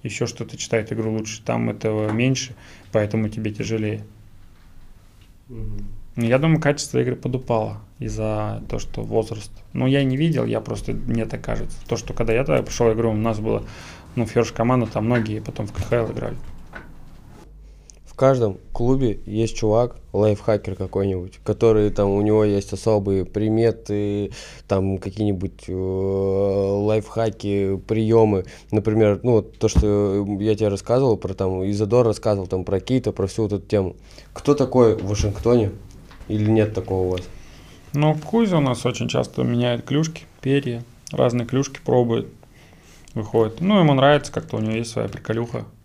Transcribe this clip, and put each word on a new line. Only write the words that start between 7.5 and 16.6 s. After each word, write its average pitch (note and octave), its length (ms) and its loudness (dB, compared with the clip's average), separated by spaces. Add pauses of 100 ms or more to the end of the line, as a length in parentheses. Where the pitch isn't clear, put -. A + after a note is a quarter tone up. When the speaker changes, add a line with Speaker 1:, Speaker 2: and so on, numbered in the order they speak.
Speaker 1:
из-за G#2+ 680 -4
того, A#2 120 -4
что - 240 -6
возраст. A2 480 -2 (220)
Ну, B2+ 140 0
я C#3 160 2
не C3 140 0
видел, D3 280 2
я A2+ 160 -2
просто, A2+ 320 -6
мне A#2 320 -2
так - 160 -8
кажется. A2+ 360 -4 (100)
То, A#2+ 80 -2
что - 180 -8
когда A2+ 200 0
я B2+ 100 2
тогда C3+ 200 2
пришел - 260 0
в A2 60 2
игру, A2+ 160 0
у G#2+ 40 -2
нас G#2+ 240 -2
было, G#2+ 240 -2 (520)
ну, A#2+ 100 0
ферш A#2 260 0
команда, A#2+ 360 2
там G#2+ 180 -4
многие A2 360 0
потом - 260 -8
в - 60 -10
К - 60 -6
Х - 160 -2
Л A2+ 160 0
играли. A2+ 240 -6 (1700)